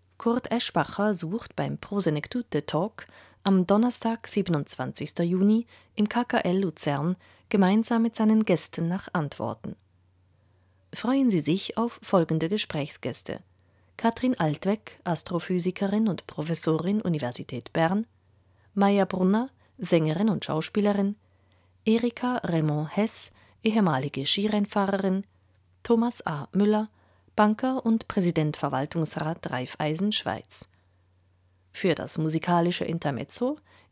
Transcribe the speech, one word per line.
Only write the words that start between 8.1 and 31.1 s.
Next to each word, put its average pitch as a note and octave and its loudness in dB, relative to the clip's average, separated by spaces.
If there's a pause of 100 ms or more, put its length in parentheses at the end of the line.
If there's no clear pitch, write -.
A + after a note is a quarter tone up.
seinen A3 4
Gästen E3+ 0
nach F#3 -4
Antworten. B2+ -6 (1160)
Freuen B3+ 2
Sie E3+ 2
sich E3 -2
auf A#3 -4
folgende D#3+ 2
Gesprächsgäste: - -6 (560)
Katrin B3 0
Altweg, F#3 -2
Astrophysikerin F#3 -2
und D#3+ -4
Professorin, E3 -2
Universität C3 -4
Bern, F3 2 (680)
Maya G3 4
Brunner, F#3+ 0 (260)
Sängerin E3+ 2
und D#3+ 0
Schauspielerin, G3+ 0 (680)
Erika A#3+ 0
Raymond D#3 -2
Hess, - -2 (300)
ehemalige D3+ 2
Skirennfahrerin, G3 0 (560)
Thomas A#3 0
A. D3 -4
Müller, G#3+ 4 (480)
Banker A3 2
und A3+ 2
Präsident D#3+ 2
Verwaltungsrat D3+ -4
Raiffeisen D3+ -2
Schweiz. - -6 (1040)